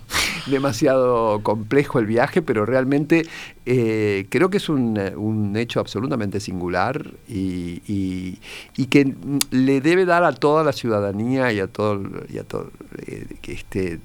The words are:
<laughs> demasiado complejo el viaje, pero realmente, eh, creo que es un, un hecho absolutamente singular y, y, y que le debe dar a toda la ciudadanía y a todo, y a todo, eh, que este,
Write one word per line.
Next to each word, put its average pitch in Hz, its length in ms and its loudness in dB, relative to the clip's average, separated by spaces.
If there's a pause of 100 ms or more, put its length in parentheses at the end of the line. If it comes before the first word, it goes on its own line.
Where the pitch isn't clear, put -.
(220)
<laughs> - 260 -4
demasiado 127 960 2
complejo 113 560 2
el 110 60 2
viaje, 117 360 2
pero 107 240 2
realmente, 143 600 2 (400)
eh, 110 640 2
creo 147 200 2
que 196 80 0
es - 120 -4
un, 117 300 2 (160)
un 107 400 -2
hecho 117 240 -2
absolutamente 104 600 -2
singular 92 720 -2 (160)
y, 90 600 -4
y, 92 520 -4 (380)
y 135 100 0
que 135 260 4 (380)
le 131 300 2
debe 180 240 2
dar 175 180 4
a 156 100 2
toda 151 300 2
la 143 100 0
ciudadanía 113 800 0
y 104 60 0
a 95 80 -2
todo, 104 340 -2 (280)
y - 100 -10
a - 40 -8
todo, - 280 -8 (340)
eh, - 220 -12 (140)
que 120 120 -12
este, 92 520 -4